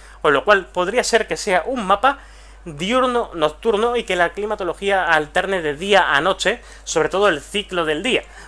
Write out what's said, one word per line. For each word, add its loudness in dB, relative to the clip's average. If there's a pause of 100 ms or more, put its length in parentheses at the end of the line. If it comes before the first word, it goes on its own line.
(240)
Con 4
lo 2
cual 4
podría -2
ser 0
que -4
sea 0
un -4
mapa 2 (480)
diurno, -2
nocturno 0
y -2
que -2
la 0
climatología -2
alterne 0
de -2
día 2
a 4
noche, 0 (240)
sobre 0
todo 2
el 0
ciclo -4
del -2
día. 0 (240)